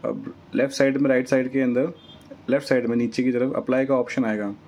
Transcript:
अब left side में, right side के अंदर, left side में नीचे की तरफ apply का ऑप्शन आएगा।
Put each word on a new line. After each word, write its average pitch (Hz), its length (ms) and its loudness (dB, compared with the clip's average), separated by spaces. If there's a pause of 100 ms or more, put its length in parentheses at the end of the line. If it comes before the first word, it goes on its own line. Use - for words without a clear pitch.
अब 107 300 -6 (200)
left 135 200 0
side 135 220 2
में, 135 140 2
right 127 180 2
side 131 240 0
के 135 80 0
अंदर, 127 320 0 (580)
left 139 160 0
side 123 200 2
में 117 100 0
नीचे 120 260 -2
की 127 100 2
तरफ 123 240 0
apply 127 300 0
का 135 80 0
ऑप्शन 127 300 0
आएगा। 104 300 -2 (140)